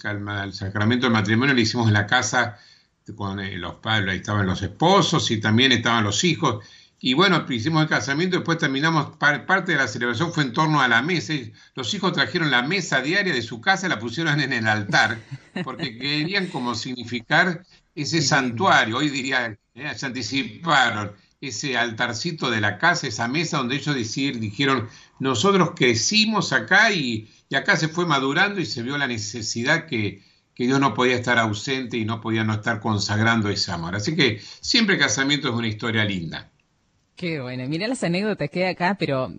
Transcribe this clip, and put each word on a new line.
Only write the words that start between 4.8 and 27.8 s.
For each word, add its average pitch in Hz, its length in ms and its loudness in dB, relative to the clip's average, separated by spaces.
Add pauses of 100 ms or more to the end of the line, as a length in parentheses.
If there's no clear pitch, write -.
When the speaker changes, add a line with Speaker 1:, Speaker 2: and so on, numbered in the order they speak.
Speaker 1:
y 113 100 0
también 113 300 6
estaban 117 320 4
los 101 200 0
hijos. 151 400 0 (360)
Y 127 160 0
bueno, 175 340 4
hicimos 143 320 0
el 156 80 2
casamiento, 151 480 0
después 160 220 -2
terminamos 147 580 0
par-, 143 300 0
parte 180 240 0
de 147 80 2
la 131 80 2
celebración 120 440 -2
fue 156 120 0
en 123 100 -2
torno 156 280 2
a 123 60 4
la 117 140 6
mesa. 156 320 -2
Y 117 180 -6 (220)
los 127 220 -6
hijos 185 180 0
trajeron 143 380 0
la 123 100 4
mesa 151 400 -2
diaria 180 320 0
de 123 80 0
su 110 180 -10
casa, 190 300 0
la 127 80 0
pusieron 143 420 -2
en 135 140 0
el 113 140 0
altar, 110 500 2 (460)
porque 123 340 -8
Speaker 2:
<laughs> - 0 -
Speaker 1:
querían 151 480 -2
como 127 300 -4
significar 127 880 -2 (300)
ese 147 240 -4
Speaker 2:
Qué 156 40 2
lindo. 139 80 0
Speaker 1:
santuario, 127 720 2
hoy 151 100 0
diría, 131 480 -2 (160)
eh, 139 240 -10
se 139 80 -8
anticiparon, 120 1040 0 (300)
ese 127 340 -6
altarcito 120 760 -4
de 113 100 0
la 101 160 0
casa, 165 300 2
esa 117 200 -4
mesa 156 300 -2
donde 131 180 -2
ellos 143 200 -2
decir-, 127 440 -4
dijeron, 113 480 0 (320)
"Nosotros 160 560 4
crecimos 196 800 2
acá 185 400 4
y, 120 360 -4 (200)
y 139 60 -4
acá 175 220 2
se 151 120 0